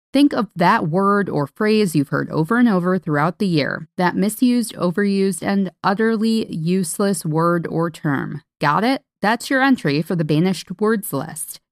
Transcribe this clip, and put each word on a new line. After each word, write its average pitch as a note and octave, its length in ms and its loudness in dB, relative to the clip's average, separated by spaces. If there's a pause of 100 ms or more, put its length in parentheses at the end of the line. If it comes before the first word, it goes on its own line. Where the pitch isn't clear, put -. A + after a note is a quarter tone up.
(120)
Think C#4+ 220 2
of A#3 240 -4
that F#3 320 2
word G3 400 0
or C#3+ 180 -2
phrase G#3+ 480 0
you've C#3+ 140 0
heard C#3 220 -2
over D#3+ 260 0
and B3 100 4
over F#3 320 2
throughout D3+ 400 -2
the G#3 80 0
year, D#3+ 480 -2
that F3+ 220 0
misused, A3+ 560 0
overused, G3 680 0
and G3 300 0 (100)
utterly A3 720 0
useless F#3+ 720 -2
word E3 400 0
or E3 240 -2
term. C#3 520 -4 (180)
Got D#3 240 0
it? C4 200 0 (180)
That's A3 280 -2
your C4 120 2
entry F3 400 2
for F3+ 160 -4
the D#3+ 80 0
Banished F3 560 0
Words G#3+ 320 -2
list. - 480 -10 (100)